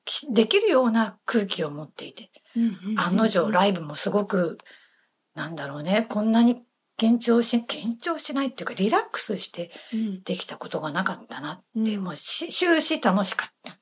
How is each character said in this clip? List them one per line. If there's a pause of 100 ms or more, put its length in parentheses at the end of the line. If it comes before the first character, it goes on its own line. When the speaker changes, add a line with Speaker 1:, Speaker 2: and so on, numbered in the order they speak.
Speaker 1:
き、
で
き
る
よ
う
な
空
気
を
持
っ
て
い
て、 (260)
Speaker 2:
う
ん
う
ん
う (180)
ん
う
ん。
Speaker 1:
案
の
定
ラ
イ
ブ
も
す
ご
く、 (760)
な
ん
だ
ろ
う
ね、
こ
ん
な
に (380)
緊
張
し、 (100)
緊
張
し
な
い
っ
て
い
う
か、
リ
ラ
ッ
ク
ス
し
て (540)
で
き
た
こ
と
が
な
か
っ
た
な
っ
て、 (140)
Speaker 2:
う
ん。
う
ん。
Speaker 1:
も
う
し-、
終
始
楽
し
か
っ (100)
た